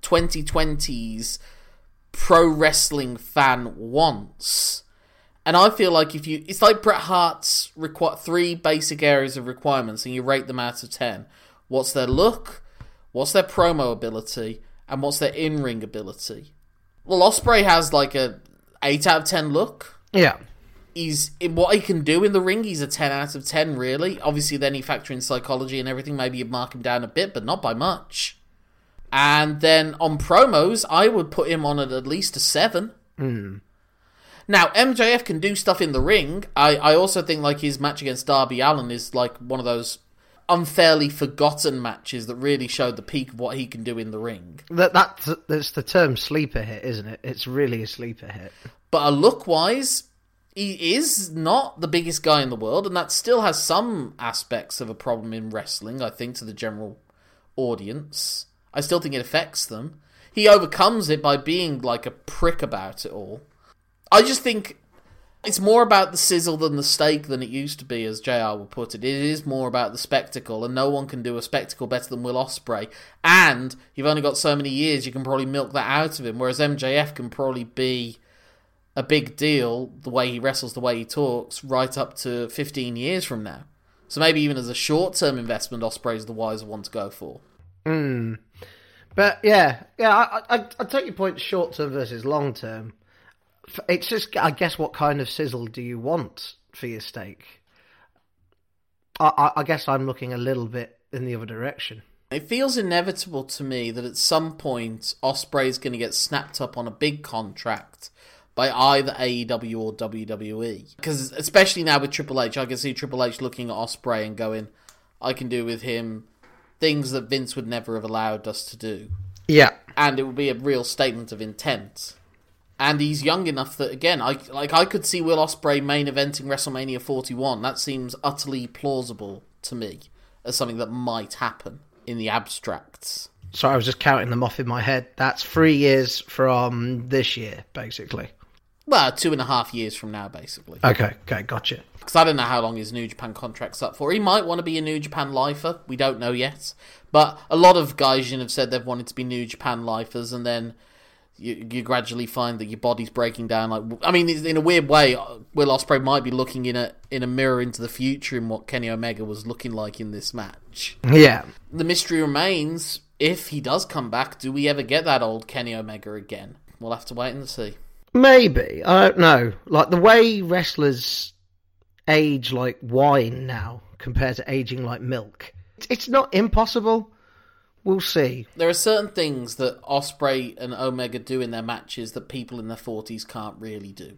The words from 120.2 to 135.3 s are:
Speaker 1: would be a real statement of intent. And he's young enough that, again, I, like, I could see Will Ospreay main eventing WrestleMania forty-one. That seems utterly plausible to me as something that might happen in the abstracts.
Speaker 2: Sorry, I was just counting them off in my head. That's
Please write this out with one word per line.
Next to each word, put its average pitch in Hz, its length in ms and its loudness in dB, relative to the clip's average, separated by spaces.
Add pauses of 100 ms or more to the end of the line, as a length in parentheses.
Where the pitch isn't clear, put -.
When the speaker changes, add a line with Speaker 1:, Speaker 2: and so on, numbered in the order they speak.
Speaker 1:
would 131 100 -8
be 139 140 -2
a 127 60 0
real 127 300 -2
statement 117 480 -4
of 107 80 -14
intent. 107 720 -8 (640)
And 147 220 2
he's 147 220 0
young 170 240 0
enough 131 300 -6
that, 139 140 -4
again, 151 300 0
I, 131 160 -2 (160)
like, 143 220 -6
I 170 100 8
could 190 220 -4
see 180 160 -2
Will 160 160 2
Ospreay 151 440 0
main 143 240 0
eventing 139 400 -4
WrestleMania 135 540 -6
forty-one. 127 640 -4
That 131 160 -4
seems 131 460 -6
utterly 135 420 -4
plausible 120 800 -6 (180)
to - 120 -10
me 110 260 -10 (440)
as 120 120 -6
something 117 220 -4
that 113 120 -6
might 117 440 -6
happen 117 460 -8 (260)
in 117 120 -8
the 110 100 -4
abstracts. - 1000 -6 (240)
Speaker 2:
Sorry, 135 200 2
I 135 40 4
was 113 80 2
just 127 140 -4
counting 120 320 2
them 120 140 0
off 117 160 -6
in 123 80 -4
my 123 120 -2
head. 127 360 -2
That's 131 260 -2